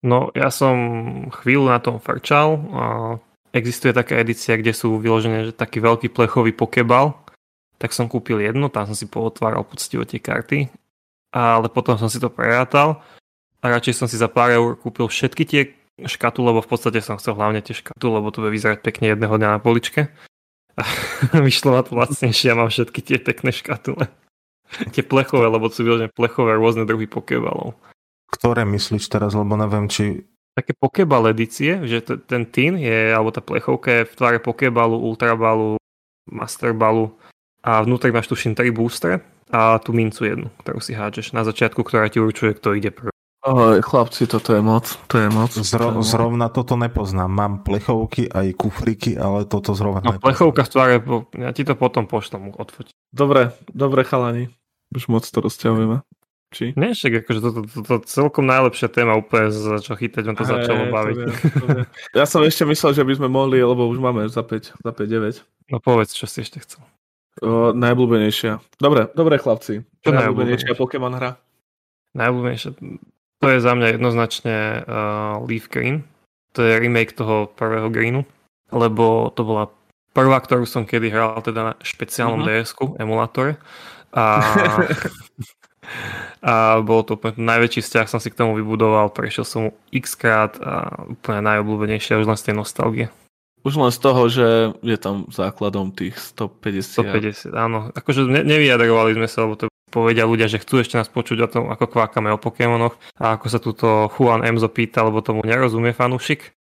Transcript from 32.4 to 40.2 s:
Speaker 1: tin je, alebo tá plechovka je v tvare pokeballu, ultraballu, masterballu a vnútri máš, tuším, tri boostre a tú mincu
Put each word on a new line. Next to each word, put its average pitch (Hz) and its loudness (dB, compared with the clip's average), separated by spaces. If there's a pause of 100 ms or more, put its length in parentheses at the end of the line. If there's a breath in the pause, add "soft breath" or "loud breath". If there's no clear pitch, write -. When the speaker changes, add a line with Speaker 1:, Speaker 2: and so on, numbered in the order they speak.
Speaker 1:
tin 135 0
je, 135 -2 (160)
alebo 110 2
tá - -6
plechovka 127 -2
je 117 4
v - -12
tvare 120 2
pokeballu, 117 0
ultraballu, 113 0 (500)
masterballu 113 -2 (460 soft breath)
a 110 2
vnútri 123 2
máš, 113 0
tuším, 117 -4
tri 123 0
boostre 117 -2 (280)
a 113 4
tú 117 -4
mincu 113 -2